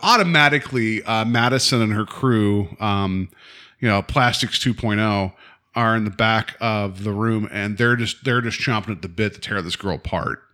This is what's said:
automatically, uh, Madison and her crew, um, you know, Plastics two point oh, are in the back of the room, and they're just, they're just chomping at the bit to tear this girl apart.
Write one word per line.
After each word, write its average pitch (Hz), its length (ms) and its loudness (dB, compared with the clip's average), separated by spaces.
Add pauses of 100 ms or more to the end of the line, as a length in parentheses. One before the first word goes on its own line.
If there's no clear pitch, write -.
automatically, 147 1000 4
uh, 110 220 0
Madison 120 580 2
and 107 120 2
her 107 100 -2
crew, 104 760 0
um, 98 500 -2 (520)
you 123 80 0
know, 98 140 2
Plastics - 580 0
two 123 120 0
point 107 280 -2
oh, 101 320 0 (420)
are 113 220 2
in 110 80 0
the 104 60 -2
back 110 500 0
of 101 420 -4
the 104 80 -4
room, 107 400 -2
and 101 260 -6
they're 120 200 4
just, 117 260 -6
they're 123 180 0
just 117 200 -6
chomping 113 300 -2
at 92 120 -8
the 92 60 -10
bit 104 260 -2
to - 60 -20
tear 101 200 -4
this 85 140 -6
girl 92 220 -4
apart. 60 420 -6 (160)